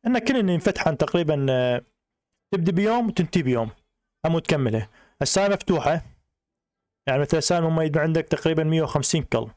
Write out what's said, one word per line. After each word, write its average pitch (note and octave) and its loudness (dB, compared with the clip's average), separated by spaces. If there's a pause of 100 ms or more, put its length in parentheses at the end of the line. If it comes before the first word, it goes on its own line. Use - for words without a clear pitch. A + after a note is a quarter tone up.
إن B3 0
كلن A3+ 0
ينفتحن E3+ 0
تقريبا، D3+ 0
آه، B2 0 (720)
تبدأ F#3 0
بيوم A3 0
وتنتهي F3+ -2
بيوم. A#2 0 (560)
هم E3 2
تكمله. A#2 0 (320)
هسه F#3+ 2
هاي G3+ 2
مفتوحة. E3 0 (1040)
يعني C#3 0
مثل D#3 0
هسه E3+ 0
هم D#3+ 0
يبدو D#3 0
عندك D#3+ 0
تقريبا D#3+ 0
مية D#3+ 2
وخمسين D3 0
كل. A2+ -2